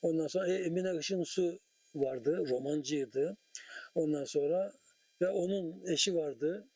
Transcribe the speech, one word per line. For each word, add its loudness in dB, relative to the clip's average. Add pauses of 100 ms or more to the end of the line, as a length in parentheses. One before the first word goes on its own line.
Ondan 2
sonra, -2
e, 2
Emine 0
Işınsu 0 (360)
vardı, 0
romancıydı. 0 (580)
Ondan 2
sonra 0 (480)
ve 4
onun -2
eşi 2
vardı -2